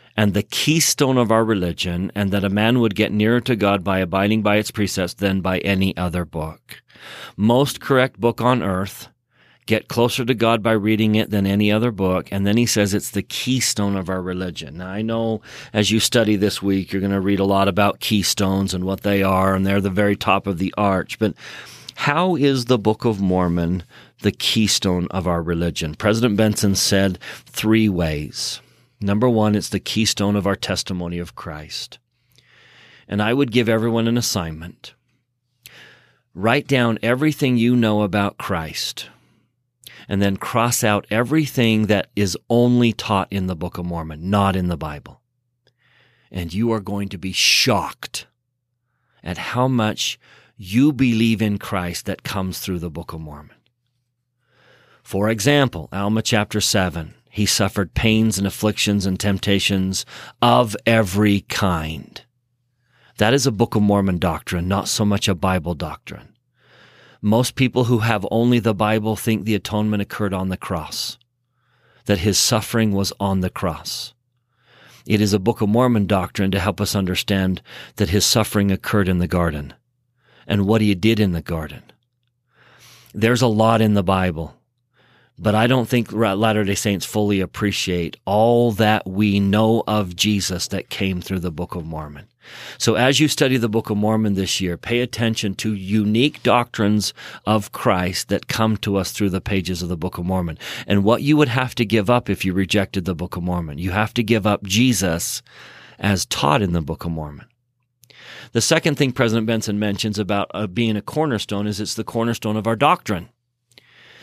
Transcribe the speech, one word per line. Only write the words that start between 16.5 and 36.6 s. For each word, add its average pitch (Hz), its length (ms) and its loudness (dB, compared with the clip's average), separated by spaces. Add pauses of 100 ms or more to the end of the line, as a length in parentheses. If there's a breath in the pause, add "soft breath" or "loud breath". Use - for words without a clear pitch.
week, 95 320 0
you're 98 80 -2
gonna 98 200 0
read 98 200 2
a 98 40 2
lot 98 240 4
about 101 320 2
keystones 98 760 0
and 90 100 -4
what 95 180 -4
they 101 200 2
are, 95 320 4
and 95 100 0
they're 98 160 0
the 98 100 0
very 101 260 2
top 95 300 -2
of 95 120 -4
the 95 180 -4
arch. 98 420 -2
But 104 160 0 (600 loud breath)
how 170 400 0
is 135 320 2
the 123 120 2
Book 107 280 0
of 107 140 0
Mormon 87 640 0 (360 loud breath)
the 104 120 0
keystone 95 800 0
of 90 140 -4
our 85 160 0
religion? 82 520 -4
President 110 420 2
Benson 104 380 2
said 98 440 0 (280 loud breath)
three 110 420 2
ways. 80 720 -4 (420 soft breath)
Number 104 280 2
one, 107 240 2
it's 101 160 -2
the 101 100 -2
keystone 104 560 0
of 95 100 -2
our 98 80 0
testimony 87 640 -6
of 87 160 -10
Christ. - 640 -14 (1120 soft breath)
And 104 140 -2
I 110 100 0
would 135 180 0
give 117 160 2
everyone 113 400 2
an 117 120 2
assignment. 82 760 -6 (1400 loud breath)
Write 117 320 0